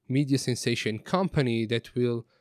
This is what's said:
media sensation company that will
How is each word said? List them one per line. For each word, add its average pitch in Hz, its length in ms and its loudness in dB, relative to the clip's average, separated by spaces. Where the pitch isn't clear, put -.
media 135 300 2
sensation 117 640 -2
company 131 640 0
that 113 300 -4
will 120 300 0